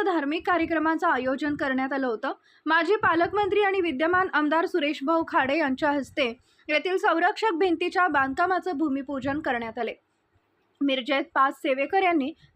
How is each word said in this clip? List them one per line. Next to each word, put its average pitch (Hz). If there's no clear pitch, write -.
धार्मिक 320
कार्यक्रमांचं 330
आयोजन 285
करण्यात 269
आलं 269
होतं. 247
माजी 330
पालकमंत्री 381
आणि 392
विद्यमान 339
आमदार 302
सुरेशभाऊ 320
खाडे 285
यांच्या 285
हस्ते 277
येथील 302
संरक्षक 370
भिंतीच्या 359
बांधकामाचं 349
भूमिपूजन 277
करण्यात 233
आले. 226
मिरजेत 269
पाच 277
सेवेकर 277
यांनी 330